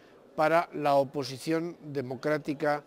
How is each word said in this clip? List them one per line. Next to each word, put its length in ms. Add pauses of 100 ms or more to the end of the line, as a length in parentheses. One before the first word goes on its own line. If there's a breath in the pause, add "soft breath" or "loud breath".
(340 loud breath)
para 380
la 220
oposición 880
democrática 1040